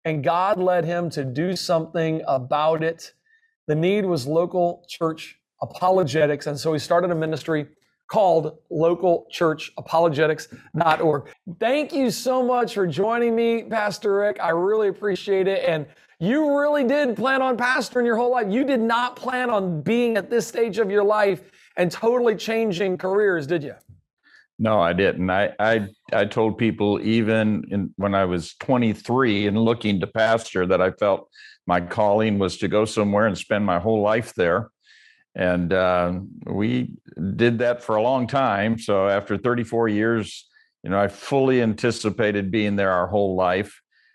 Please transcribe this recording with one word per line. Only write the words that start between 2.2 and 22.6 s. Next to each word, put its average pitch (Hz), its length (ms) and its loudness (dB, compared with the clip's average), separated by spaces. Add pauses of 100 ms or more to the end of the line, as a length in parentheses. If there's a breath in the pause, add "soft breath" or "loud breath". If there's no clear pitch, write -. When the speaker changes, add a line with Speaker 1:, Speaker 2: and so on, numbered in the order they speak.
Speaker 1:
about 151 560 0
it. 165 300 -6 (540)
The 151 80 0
need 190 300 0
was 160 220 -2
local 175 640 0
church - 500 -8 (220)
apologetics, 151 840 0
and 147 120 -6
so 160 140 -2
he 151 60 0
started 175 320 0
a 175 40 0
ministry 156 520 -4 (400)
called 165 520 2 (120)
local 170 600 0
church 156 480 -2
apologetics 156 720 0 (280 loud breath)
dot 160 240 2
org. 151 300 0 (280 loud breath)
Thank 285 340 0
you 269 180 2
so 254 320 -2
much 240 320 0
for 196 120 0
joining 226 480 0
me, 233 300 0
Pastor 208 520 -2
Rick. 202 240 0
I 170 100 0
really 196 380 2
appreciate 190 600 0
it, 196 180 -2
and 156 200 0 (340 soft breath)
you 285 360 0
really 294 280 2
did 247 320 0
plan 262 260 0
on 254 140 0
pastoring 247 480 -2
your 240 120 2
whole 240 140 0
life. 240 180 0
You 240 160 2
did 262 160 0
not 240 360 -2
plan 254 340 -4
on 185 300 -2
being 226 360 0
at 202 140 -4
this 233 160 0
stage 226 320 -2
of 214 100 2
your 208 140 2
life 202 380 2 (360 soft breath)
and 180 140 2
totally 233 460 2
changing 202 600 -2